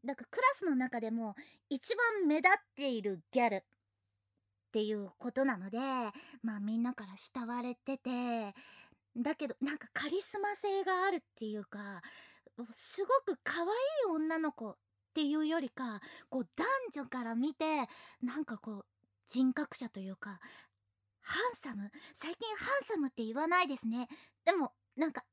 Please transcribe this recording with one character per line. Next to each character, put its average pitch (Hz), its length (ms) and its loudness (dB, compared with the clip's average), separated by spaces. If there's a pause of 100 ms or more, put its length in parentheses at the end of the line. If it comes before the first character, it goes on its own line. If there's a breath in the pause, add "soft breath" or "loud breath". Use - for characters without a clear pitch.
な 269 100 -2
ん - 20 -2
か 240 100 -14
ク - 140 -6
ラ 494 40 4 (120)
ス - 100 -8
の 311 100 4
中 254 260 0
で 220 80 -2
も 226 260 -2 (340 loud breath)
一 302 260 -2
番 440 320 4
目 302 100 6
立 339 120 6
っ 403 120 6 (140)
て 277 160 0
い 226 100 0
る 190 300 -2
ギ 254 100 4
ャ 233 80 6
ル 208 60 0
っ 190 80 -4 (1080)
て 214 120 2
い 214 100 0
う 202 240 -4
こ 240 140 -6
と 269 120 2
な 254 140 2
の 185 120 -6
で、 220 80 -4 (640 loud breath)
ま 220 160 -2
あ、 - 20 -6
み 214 180 0
ん 233 60 2
な 247 100 0
か 214 120 -8
ら 190 120 -16
慕 240 300 -8
わ 240 140 -2
れ 247 140 -4
て 269 220 -4
て、 240 580 -2 (640 loud breath)
だ 277 180 2
け 294 120 -4
ど、 - 140 -4
な 294 120 0
ん 302 40 -4
か - 160 -12
カ 294 140 -2
リ 359 140 0
ス - 180 -4
マ 403 160 0
性 392 280 2
が 370 220 2
あ 392 60 4
る 359 60 0
っ - 40 -2 (140)
て 226 100 -6
い 214 120 -4
う 208 80 -6
か、 202 360 -10 (720 loud breath)
す - 300 -4
ご 480 320 4
く - 80 -20
可 - 180 0
愛 339 60 2
い - 20 2 (420)
女 320 260 2
の 311 160 0
子 220 160 -8
っ - 80 -12 (360)
て 320 100 2
い 285 120 2
う 311 100 2
よ 320 140 2
り 269 100 -2
か、 233 320 -6 (280 loud breath)
こ 262 100 -2
う、 - 160 -4
男 359 120 0 (260)
女 277 140 -6
か 254 160 -6
ら 226 120 -2
見 262 200 2
て、 311 340 0 (320 loud breath)
な 247 160 -2
ん 311 80 -2
か 220 120 -8
こ 208 220 -10
う、 - 60 -16 (420)
人 262 260 4
格 302 220 -2
者 240 140 -8
と - 100 -10
い 190 100 -6
う 190 60 -8
か、 196 240 -12 (840 loud breath)
ハ - 180 -4
ン 466 160 0
サ 262 180 -8
ム？ 202 180 -6 (300 loud breath)
最 330 140 -6
近 440 200 -4
ハ - 100 -8
ン 539 200 2
サ 427 120 -2
ム 285 100 2
っ 254 40 -2
て 233 120 -6
言 220 100 -4
わ 311 140 0
な 359 160 6
い 339 40 2
で 269 100 -4
す 226 100 -6
ね。 240 200 -2 (360 loud breath)
で 339 80 6
も、 339 240 2 (200)
な 311 120 2
ん 294 40 -2
か - 220 -10